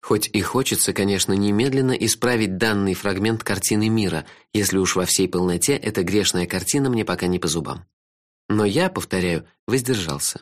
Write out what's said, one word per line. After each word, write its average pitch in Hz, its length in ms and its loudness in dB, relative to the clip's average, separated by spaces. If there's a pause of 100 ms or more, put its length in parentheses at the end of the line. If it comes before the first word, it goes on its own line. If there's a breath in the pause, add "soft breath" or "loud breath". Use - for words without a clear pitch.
Хоть - 320 -2
и 104 80 2
хочется, 104 520 0
конечно, 98 400 0
немедленно 123 580 2
исправить 113 640 0
данный 101 360 2
фрагмент 101 500 -2
картины 107 460 0
мира, 95 360 0 (280 loud breath)
если 95 240 2
уж 92 180 2
во 90 100 0
всей 92 220 2
полноте 90 480 0
эта 101 280 -2
грешная 90 440 0
картина 135 420 -2
мне 113 160 0
пока 90 220 -2
не 90 120 0
по 90 80 -2
зубам. 78 380 -4 (640)
Но 107 160 2
я, 160 240 2
повторяю, 90 580 -2 (200 soft breath)
воздержался. 107 760 -2